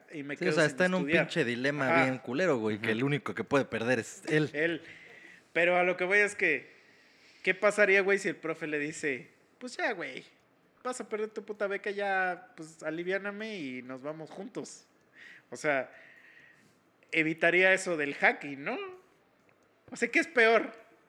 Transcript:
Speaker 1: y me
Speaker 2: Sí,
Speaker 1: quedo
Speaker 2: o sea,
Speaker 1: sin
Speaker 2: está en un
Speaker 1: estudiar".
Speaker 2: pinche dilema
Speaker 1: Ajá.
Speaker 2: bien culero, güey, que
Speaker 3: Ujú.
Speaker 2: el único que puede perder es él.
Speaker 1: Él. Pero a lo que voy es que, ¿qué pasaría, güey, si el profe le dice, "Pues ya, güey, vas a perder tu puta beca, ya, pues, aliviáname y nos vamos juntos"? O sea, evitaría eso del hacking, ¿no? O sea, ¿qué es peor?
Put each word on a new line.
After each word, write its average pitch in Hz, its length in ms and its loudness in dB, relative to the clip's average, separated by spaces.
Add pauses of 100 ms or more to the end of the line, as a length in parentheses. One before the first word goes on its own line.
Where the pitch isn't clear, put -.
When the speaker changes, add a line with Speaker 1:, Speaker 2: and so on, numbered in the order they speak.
(120)
Speaker 1:
y 156 120 -10
me 143 120 -10
Speaker 2:
Sí, - 100 -8
Speaker 1:
quedo 180 60 2
Speaker 2:
o - 20 4
sea, 160 120 6
Speaker 1:
sin 147 60 2
Speaker 2:
está 139 140 2
en 185 80 2
un 185 80 0
Speaker 1:
estudiar". 147 260 2
Speaker 2:
pinche 160 180 0
dilema 131 440 0
Speaker 1:
Ajá. 131 140 6
Speaker 2:
bien 131 160 0
culero, 143 380 0
güey, 107 200 0
que 113 120 -4
Speaker 3:
Ujú. 107 80 2
Speaker 2:
el 120 60 0
único 143 320 0
que 117 80 -4
puede 135 220 2
perder 117 340 0
es - 280 -8
él. 156 260 2
Speaker 1:
Él. 160 280 -2 (720)
Pero 175 240 4
a 180 60 4
lo 180 140 2
que 180 60 -2
voy 190 160 4
es 202 160 2
que, 151 340 0 (720)
¿qué 185 140 0
pasaría, 202 460 4
güey, 196 180 4
si 202 100 -6
el 156 60 -4
profe 160 320 -8
le 151 100 -4
dice, 147 520 -6 (280)
"Pues - 200 -14
ya, 311 160 -2
güey, 143 300 -10 (600)
vas 247 180 -6
a 214 80 -12
perder 214 200 -4
tu 214 160 -12
puta 208 200 -6
beca, 196 260 -4
ya, 190 680 -2
pues, 160 260 -18
aliviáname 196 760 -4
y 131 240 -8
nos 127 220 -12
vamos 156 260 -10
juntos"? - 560 -12 (640)
O 123 60 -16
sea, 139 340 0 (1200)
evitaría 170 600 4
eso 180 240 -2
del 143 180 -2
hacking, 151 480 -2
¿no? 208 140 -6 (1120)
O - 40 -14
sea, - 140 -2
¿qué 359 100 2
es 320 80 2
peor? 226 440 4 (380)